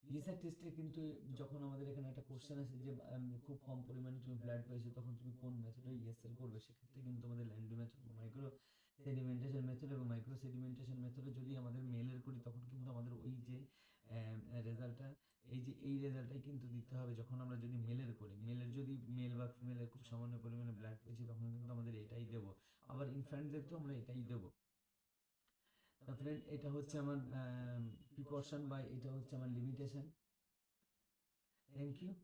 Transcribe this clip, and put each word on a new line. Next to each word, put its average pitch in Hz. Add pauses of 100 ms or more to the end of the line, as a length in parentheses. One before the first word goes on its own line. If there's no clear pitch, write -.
ইএসআর 143
টেস্টে 165
কিন্তু 156 (140)
যখন 143
আমাদের 139
এখানে 139
একটা 127
কোশ্চেন 131
আসে 131
যে, 127
আম, 123
খুব 143
কম 127
পরিমাণে 127
তুমি 127
ব্লাড 120
পেয়েছো 120
তখন 120
তুমি 123
কোন 123
মেথডে 123
ইএসআর 117
করবে, 117
সেক্ষেত্রে -
কিন্তু 120
আমাদের 120
ল্যান্ডো 110
মেথড, 113
মাইক্রো 113 (460)
সেডিমেন্টেশন 131
মেথড 127
এবং 127
মাইক্রো 117
সেডিমেন্টেশন 127
মেথডে 127
যদি 127
আমাদের 123
মেলের 123
করি 131
তখন 120 (100)
কিন্তু 131
আমাদের 120
ওই 127 (120)
যে, 127 (440)
আম, 113
রেজাল্টটা, 123 (280)
এই 127
যে 127
এই 139
রেজাল্টটাই 131
কিন্তু 135
দিতে 120
হবে 123
যখন 127
আমরা 123
যদি 120
মেলের 117
করি। 98
মেলের 120
যদি 135 (100)
মেল 123
বা 123
ফিমেলের 120
খুব -
সামান্য 117
পরিমাণে 117
ব্লাড 110
পেয়েছি 120
তখন 113
কিন্তু 120
আমাদের 117
এটাই 110
দেবো। 107 (320)
আবার 131
ইনফ্যান্টদের 143
তো 165
আমরা 143
এটাই 127
দেবো। 110 (1500)
তা 127
ফ্রেন্ড, 147
এটা 143
হচ্ছে 143
আমার, 143
আম, 123 (180)
প্রিকশন 143
বা 135
এটা 127
হচ্ছে 135
আমার 127
লিমিটেশন। 131 (1600)
Thank 143
you। 190 (100)